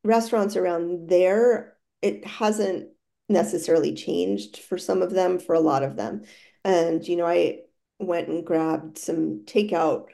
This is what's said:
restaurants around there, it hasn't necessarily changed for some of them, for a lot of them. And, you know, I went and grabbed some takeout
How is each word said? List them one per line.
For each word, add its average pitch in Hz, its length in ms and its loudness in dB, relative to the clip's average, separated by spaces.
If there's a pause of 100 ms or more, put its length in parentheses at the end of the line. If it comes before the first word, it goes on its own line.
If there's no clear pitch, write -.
restaurants 220 520 2
around 170 520 -2
there, 196 680 4 (260)
it 202 240 -2
hasn't 214 640 -2 (380)
necessarily 165 680 2
changed 190 640 -4
for - 200 -8
some 185 240 -2
of 180 80 -2
them, 185 280 0
for 170 160 -2
a 165 60 4
lot 143 220 2
of 135 140 -4
them. 196 260 -8 (420)
And, 165 420 2
you 175 100 0
know, 170 100 0
I 175 340 2 (380)
went 170 300 -4
and 165 180 -6
grabbed 160 520 -2
some 160 480 -4
takeout 165 680 0